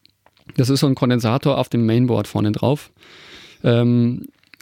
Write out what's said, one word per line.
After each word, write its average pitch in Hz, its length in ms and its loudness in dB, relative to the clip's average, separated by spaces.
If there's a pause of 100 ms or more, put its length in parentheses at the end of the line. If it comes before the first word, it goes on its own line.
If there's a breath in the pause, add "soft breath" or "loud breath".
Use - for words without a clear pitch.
(560)
Das 127 140 0
ist 135 100 0
so 156 60 2
ein 135 80 2
Kondensator 123 640 0
auf 127 100 -4
dem 117 160 0
Mainboard 113 440 0
vorne 107 220 -2
drauf. 120 400 -2 (720 loud breath)
Ähm, 120 640 0 (340)